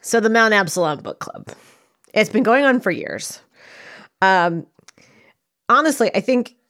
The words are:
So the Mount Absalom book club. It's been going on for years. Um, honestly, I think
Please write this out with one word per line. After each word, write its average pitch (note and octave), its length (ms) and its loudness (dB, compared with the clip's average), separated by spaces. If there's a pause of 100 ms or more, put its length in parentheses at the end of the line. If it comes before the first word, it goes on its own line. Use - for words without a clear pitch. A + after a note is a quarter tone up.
So - 180 -2
the A3 100 0
Mount A3 240 2
Absalom E3+ 460 0
book - 200 -14
club. - 300 -16 (640)
It's - 160 0
been G#3+ 140 0
going C4 220 2
on B3+ 160 2
for F#3+ 100 -2
years. - 480 -10 (800)
Um, F3 460 2 (1000)
honestly, C4 440 2
I - 80 0
think B3 340 -2 (140)